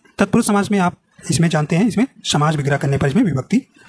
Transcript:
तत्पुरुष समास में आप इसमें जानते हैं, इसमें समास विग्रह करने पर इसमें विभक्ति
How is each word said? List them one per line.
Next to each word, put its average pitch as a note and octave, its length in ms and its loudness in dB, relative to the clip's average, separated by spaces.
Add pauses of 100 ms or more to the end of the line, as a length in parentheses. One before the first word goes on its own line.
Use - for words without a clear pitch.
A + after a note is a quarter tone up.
(180)
तत्पुरुष A3 280 2
समास G3+ 240 0
में G3+ 80 0
आप F3+ 180 0 (340)
इसमें E3+ 180 2
जानते D#3 280 0
हैं, G#3 100 2
इसमें G#3 200 0 (180)
समास D#3 320 0
विग्रह C#3+ 200 -2
करने C#3 220 -2
पर C#3+ 100 0
इसमें F3 140 2
विभक्ति D#3+ 400 -2 (260)